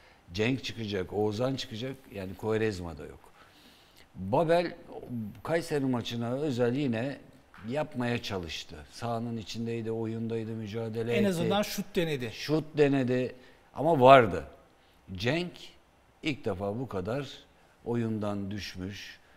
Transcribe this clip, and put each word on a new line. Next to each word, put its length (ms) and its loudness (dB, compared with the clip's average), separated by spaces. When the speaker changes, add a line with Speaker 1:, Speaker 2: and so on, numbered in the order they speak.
Speaker 1:
Cenk 320 0
çıkacak, 480 -4
Oğuzhan 440 0
çıkacak. 400 -8
Yani 200 -8
Quaresma 640 -2
da 80 -12
yok. 140 -16
Babel 600 2
Kayseri 420 0
maçına 500 -2
özel 400 0
yine 440 -2
yapmaya 540 -2
çalıştı. 540 -8
Sahanın 440 -4
içindeydi, 540 -6
oyundaydı, 600 -4
mücadele 640 -4
Speaker 2:
En 60 4
Speaker 1:
etti. 100 4
Speaker 2:
azından 340 2
şut 340 -6
denedi. 360 0
Speaker 1:
Şut 320 0
denedi 560 4
ama 260 2
vardı. 440 12
Cenk 400 -2
ilk 220 -4
defa 360 -2
bu 80 -6
kadar 400 -4
oyundan 640 -2
düşmüş, 680 -10